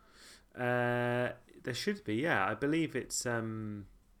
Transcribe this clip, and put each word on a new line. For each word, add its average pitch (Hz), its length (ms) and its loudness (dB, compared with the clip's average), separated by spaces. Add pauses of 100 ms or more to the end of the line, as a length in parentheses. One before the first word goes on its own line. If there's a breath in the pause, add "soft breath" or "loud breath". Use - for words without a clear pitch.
(540 loud breath)
Uh, 123 800 2 (300)
there 123 100 -2
should 202 300 -2
be, 107 120 0
yeah. 123 340 2
I 110 60 0
believe 151 400 2
it's, - 300 -2
um, 110 640 -4 (320)